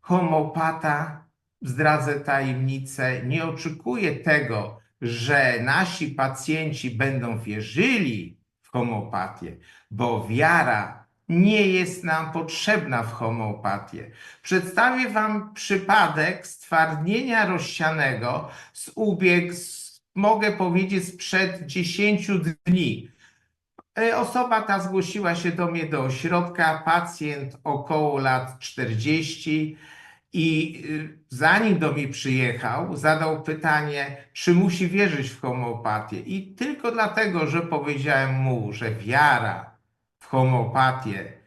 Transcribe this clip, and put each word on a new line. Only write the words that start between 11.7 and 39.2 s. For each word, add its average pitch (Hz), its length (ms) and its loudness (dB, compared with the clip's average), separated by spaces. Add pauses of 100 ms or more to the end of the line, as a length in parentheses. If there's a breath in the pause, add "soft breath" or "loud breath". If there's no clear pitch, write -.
nam 160 280 -2
potrzebna 160 720 -2
w 110 100 -8
homeopatię. 107 1000 -6 (300 loud breath)
Przedstawię 254 680 0
wam 214 440 -2
przypadek 175 920 0
stwardnienia 185 1000 0
rozsianego 151 1040 -2 (240 loud breath)
z - 220 -16
ubieg, 180 580 2
z, - 480 -14 (140)
mogę 208 360 4
powiedzieć, 185 560 0
sprzed - 580 -2
dziesięciu 202 680 0 (320)
dni. 170 460 2 (880 loud breath)
E, 226 180 2
osoba 247 440 2
ta 202 180 0
zgłosiła 185 560 0
się 170 160 -2
do 175 160 -2
mnie 165 180 -2
do 151 160 -2
ośrodka, 165 840 0
pacjent 151 760 -2
około 147 560 0
lat 131 400 0
czterdzieści 151 1160 -2 (560 loud breath)
i, 160 560 0
y, 156 300 -8 (100)
zanim 170 500 4
do 143 120 2
mnie 143 160 -2
przyjechał, 131 880 -2
zadał 156 460 2
pytanie, 147 760 -2 (160)
czy - 200 4
musi 180 340 4
wierzyć 175 420 2
w - 120 -14
homeopatię. 117 800 -4
I 190 360 -8
tylko 254 360 -4
dlatego, 208 560 0
że 160 140 0
powiedziałem 143 760 0
mu, 127 380 0
że 110 180 -4
wiara 113 880 2 (500)